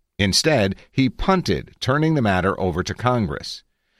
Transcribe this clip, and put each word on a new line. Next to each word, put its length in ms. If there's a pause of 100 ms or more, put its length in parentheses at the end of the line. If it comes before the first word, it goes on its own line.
(180)
Instead, 600 (120)
he 200
punted, 720
turning 340
the 60
matter 360
over 240
to 120
Congress. 680 (380)